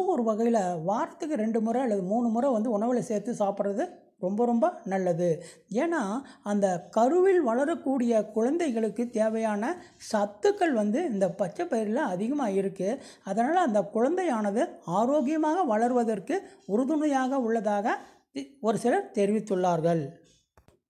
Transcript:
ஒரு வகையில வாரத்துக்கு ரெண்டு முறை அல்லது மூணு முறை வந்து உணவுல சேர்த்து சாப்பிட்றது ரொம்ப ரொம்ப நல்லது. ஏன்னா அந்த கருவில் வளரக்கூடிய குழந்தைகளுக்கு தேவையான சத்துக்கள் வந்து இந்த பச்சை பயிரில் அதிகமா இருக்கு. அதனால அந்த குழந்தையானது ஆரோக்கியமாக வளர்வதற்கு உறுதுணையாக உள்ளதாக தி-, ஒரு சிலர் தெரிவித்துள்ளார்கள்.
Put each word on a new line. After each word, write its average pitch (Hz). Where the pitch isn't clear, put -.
ஒரு 339
வகையில 226
வாரத்துக்கு 302
ரெண்டு 220
முறை 226
அல்லது 208
மூணு 226
முறை 240
வந்து 226
உணவுல 233
சேர்த்து 208
சாப்பிட்றது 208
ரொம்ப 202
ரொம்ப 233
நல்லது. 180
ஏன்னா 330
அந்த 202
கருவில் 359
வளரக்கூடிய 262
குழந்தைகளுக்கு 233
தேவையான 220
சத்துக்கள் 311
வந்து 208
இந்த 196
பச்சை 202
பயிரில் 226
அதிகமா 226
இருக்கு. 190
அதனால 240
அந்த 214
குழந்தையானது 247
ஆரோக்கியமாக 302
வளர்வதற்கு 233
உறுதுணையாக 269
உள்ளதாக 220
தி-, 277
ஒரு 214
சிலர் 320
தெரிவித்துள்ளார்கள். 180